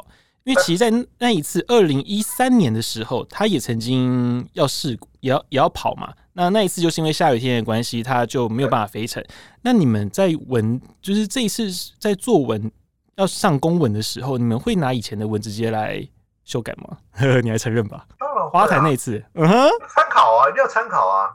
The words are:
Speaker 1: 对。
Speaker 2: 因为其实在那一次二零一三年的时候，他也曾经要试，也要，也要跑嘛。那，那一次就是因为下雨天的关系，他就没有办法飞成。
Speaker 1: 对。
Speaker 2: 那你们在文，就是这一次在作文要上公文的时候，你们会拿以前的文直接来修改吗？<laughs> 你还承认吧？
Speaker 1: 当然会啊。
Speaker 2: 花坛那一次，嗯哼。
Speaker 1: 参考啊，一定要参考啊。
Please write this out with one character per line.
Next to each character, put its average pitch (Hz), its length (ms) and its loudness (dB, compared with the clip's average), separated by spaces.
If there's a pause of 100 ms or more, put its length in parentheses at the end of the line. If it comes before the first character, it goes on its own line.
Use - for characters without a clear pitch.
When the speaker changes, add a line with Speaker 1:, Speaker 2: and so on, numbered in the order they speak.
(440)
Speaker 1:
对。 254 80 -2
Speaker 2:
因 - 20 2
为 539 80 4
其 170 100 0
实 170 60 2
在 233 280 2 (120)
那 240 140 2
一 165 100 0
次 - 240 -4
二 240 160 6
零 143 220 2
一 202 180 -4
三 254 340 2
年 143 160 4
的 110 80 -2
时 110 220 -6
候， 120 220 -4
他 - 240 -2
也 180 100 0
曾 117 220 -4
经 123 720 0
要 143 160 0
试， 127 280 -6 (220)
也 127 140 -2
要， 139 160 -2
也 131 100 -4
要 160 100 4
跑 - 280 -6
嘛。 - 160 -12 (220)
那， 180 160 0
那 214 120 2
一 185 60 2
次 - 120 -8
就 165 80 4
是 160 120 -2
因 160 40 -2
为 156 80 0
下 151 220 2
雨 156 60 0
天 127 160 0
的 113 80 -2
关 113 180 0
系， 117 220 -6
他 123 200 0
就 120 240 -2
没 113 140 -2
有 139 60 0
办 131 120 0
法 107 60 -4
飞 107 180 -8
成。 - 200 -8
Speaker 1:
对。 - 60 -20 (320)
Speaker 2:
那 247 100 0
你 208 120 4
们 107 260 2
在 190 220 0 (140)
文， 120 340 0 (200)
就 196 120 -4
是 208 140 0
这 262 140 -6
一 220 80 0
次 214 200 -4 (300)
在 208 160 -2
作 196 240 2
文 110 320 -2 (460)
要 190 100 2
上 180 320 2
公 170 200 2
文 127 140 2
的 104 100 -2
时 117 200 -8
候， 131 160 -4
你 120 40 0
们 117 160 2
会 240 160 -2
拿 139 180 0
以 123 80 -2
前 104 160 -10
的 107 120 -4
文 107 120 -2
直 107 120 -8
接 113 180 -2
来 107 320 -4 (420)
修 - 180 -6
改 - 140 -10
吗？ - 200 -16 (240)
<laughs> 127 240 4
你 113 60 -2
还 110 80 0
承 113 140 -4
认 113 140 0
吧？ - 200 -16 (120)
Speaker 1:
当 294 160 -6
然 220 40 -2 (120)
会 175 80 2
啊。 202 60 6
Speaker 2:
花 - 20 4
坛 139 160 2
那 156 80 4
一 135 60 0
次， 110 260 -6 (120)
嗯 160 120 2
哼。 247 220 6 (260)
Speaker 1:
参 311 160 4
考 - 240 4
啊， 143 140 6
一 - 60 -2
定 135 80 2
要 - 40 2
参 233 220 -2
考 110 180 0
啊。 98 280 0